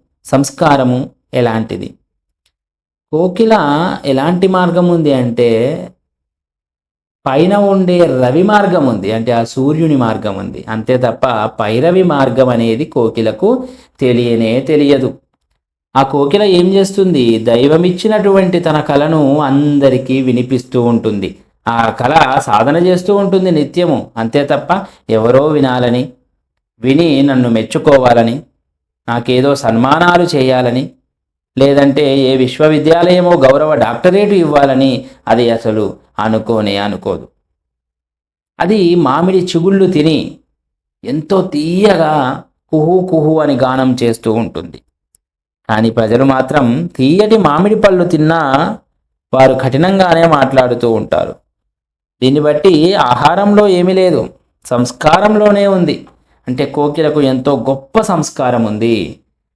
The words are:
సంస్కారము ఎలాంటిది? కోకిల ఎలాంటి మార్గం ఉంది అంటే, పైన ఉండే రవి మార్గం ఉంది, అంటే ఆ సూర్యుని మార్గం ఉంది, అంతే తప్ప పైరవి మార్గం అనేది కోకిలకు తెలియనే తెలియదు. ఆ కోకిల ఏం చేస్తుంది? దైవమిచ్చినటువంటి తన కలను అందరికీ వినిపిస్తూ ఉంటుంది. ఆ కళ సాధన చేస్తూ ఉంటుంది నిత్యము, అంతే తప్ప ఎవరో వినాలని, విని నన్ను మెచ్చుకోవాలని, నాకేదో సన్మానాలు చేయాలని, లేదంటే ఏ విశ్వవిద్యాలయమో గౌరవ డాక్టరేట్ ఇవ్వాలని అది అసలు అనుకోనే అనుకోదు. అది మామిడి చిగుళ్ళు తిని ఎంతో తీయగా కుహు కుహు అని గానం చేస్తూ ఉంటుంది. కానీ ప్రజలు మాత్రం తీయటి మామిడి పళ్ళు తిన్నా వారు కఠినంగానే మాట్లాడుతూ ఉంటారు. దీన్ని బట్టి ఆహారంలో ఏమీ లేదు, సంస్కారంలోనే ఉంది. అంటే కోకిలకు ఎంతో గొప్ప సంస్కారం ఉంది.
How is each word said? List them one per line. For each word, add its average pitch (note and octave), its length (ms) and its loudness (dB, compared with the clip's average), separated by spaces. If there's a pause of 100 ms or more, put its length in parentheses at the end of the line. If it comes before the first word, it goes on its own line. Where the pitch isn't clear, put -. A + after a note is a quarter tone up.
(260)
సంస్కారము C3+ 840 0 (240)
ఎలాంటిది? A2+ 600 -4 (1160)
కోకిల F3+ 420 0 (520)
ఎలాంటి E3 420 0
మార్గం F3+ 400 0
ఉంది D#3+ 260 0
అంటే, B2 680 0 (1400)
పైన D#3+ 280 0
ఉండే F#3+ 500 2
రవి C3 380 0
మార్గం F#3+ 440 0
ఉంది, G2+ 240 -4
అంటే A2+ 200 -4
ఆ A#2 120 0
సూర్యుని D3+ 520 -2
మార్గం G#2+ 420 -4
ఉంది, - 320 -12
అంతే A2 280 -2
తప్ప A#2+ 480 -2 (180)
పైరవి D#3 400 0
మార్గం C3 460 0
అనేది A#2 360 -2
కోకిలకు A#2 840 -2 (320)
తెలియనే A#2+ 640 0
తెలియదు. C#3+ 560 0 (800)
ఆ C3+ 80 4
కోకిల C#3+ 400 -2
ఏం F#3 300 2
చేస్తుంది? F3+ 680 2
దైవమిచ్చినటువంటి F3+ 1200 2
తన D#3 200 -2
కలను D3 600 0
అందరికీ C#3 840 0
వినిపిస్తూ B2 600 -2
ఉంటుంది. G#2+ 560 -2 (300)
ఆ A#2 220 0
కళ C3 500 0
సాధన B2 380 0
చేస్తూ F3+ 380 0
ఉంటుంది F#3+ 360 0
నిత్యము, D3+ 680 -2
అంతే A#2 280 -2
తప్ప D#3 400 -2 (240)
ఎవరో A#2+ 380 2
వినాలని, B2+ 640 -2 (680)
విని C3+ 420 2
నన్ను C3 280 2
మెచ్చుకోవాలని, A#2+ 920 2 (680)
నాకేదో B2+ 480 0
సన్మానాలు C#3+ 680 0
చేయాలని, B2+ 680 0 (680)
లేదంటే C#3 600 2
ఏ C3 160 2
విశ్వవిద్యాలయమో D#3+ 960 2
గౌరవ D3 440 2
డాక్టరేట్ F3+ 580 0
ఇవ్వాలని C#3 720 0 (220)
అది A#2 220 0
అసలు A2 480 -4 (220)
అనుకోనే G#2+ 580 -2
అనుకోదు. G2 500 -6 (1300)
అది F3 360 2
మామిడి E3+ 440 0
చిగుళ్ళు F#3 520 0
తిని D3+ 460 -2 (680)
ఎంతో D#3 380 -4
తీయగా D#3+ 1040 -2 (280)
కుహు F3 400 0
కుహు D#3 280 0
అని C#3+ 160 0
గానం B2+ 480 0
చేస్తూ A2+ 300 -2
ఉంటుంది. F2 480 -8 (880)
కానీ A2+ 200 0
ప్రజలు A2+ 340 0
మాత్రం C3+ 640 0
తీయటి F#3+ 500 0
మామిడి F3+ 380 0
పళ్ళు F#3 300 2
తిన్నా D#3+ 720 -2 (560)
వారు C3 200 4
కఠినంగానే E3 720 2
మాట్లాడుతూ B2+ 640 0
ఉంటారు. - 440 -4 (840)
దీన్ని C3+ 200 2
బట్టి D3+ 520 2
ఆహారంలో F#3+ 760 2
ఏమీ F#3 260 2
లేదు, F3+ 360 0 (360)
సంస్కారంలోనే G3+ 1040 2
ఉంది. F3+ 400 -2 (400)
అంటే C3 180 -4
కోకిలకు D3 560 -2
ఎంతో C3 360 0
గొప్ప - 440 -4
సంస్కారం C#3+ 640 -2
ఉంది. G#2+ 540 -2 (360)